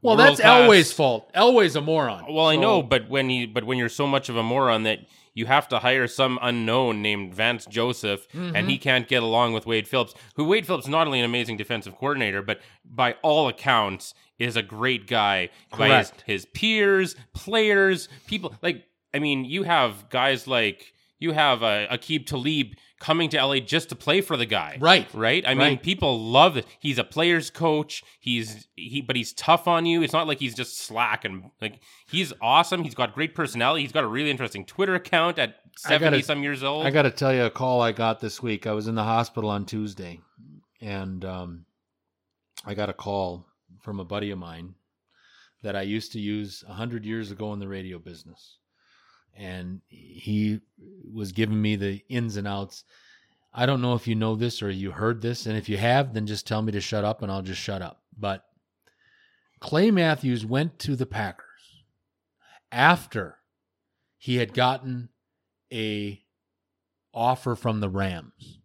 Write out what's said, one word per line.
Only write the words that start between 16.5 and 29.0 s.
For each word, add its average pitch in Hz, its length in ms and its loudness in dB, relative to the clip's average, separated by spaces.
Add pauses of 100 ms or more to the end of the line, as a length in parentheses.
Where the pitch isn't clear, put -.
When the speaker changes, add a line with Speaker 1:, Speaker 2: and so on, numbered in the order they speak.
Speaker 2:
players, 196 760 2 (160)
people. - 360 -8
Like, 175 220 -4 (300)
I 143 60 -2
mean, 143 260 -2
you 170 180 -4
have 123 460 0
guys 131 380 0
like, 113 440 0 (260)
you 165 140 -4
have, 143 320 2
uh, 104 240 0
Aqib 139 380 -4
Talib 139 500 -4 (240)
coming 160 300 0
to 151 80 -2
L 135 160 2
A 135 60 2
just 147 300 -4
to 127 60 -10
play 170 260 0
for 170 160 -4
the 120 80 0
guy. 92 340 -4
Speaker 1:
Right. 160 340 4
Speaker 2:
Right? 127 340 0
I 131 60 0
mean, 135 60 0
Speaker 1:
Right. 139 240 2
Speaker 2:
people 165 360 0
love 131 380 6
it. 117 80 -6 (140)
He's 139 180 -2
a 120 60 -2
player's 165 480 0
coach. 151 520 -2 (160)
He's, 110 560 -6
he, 110 260 -8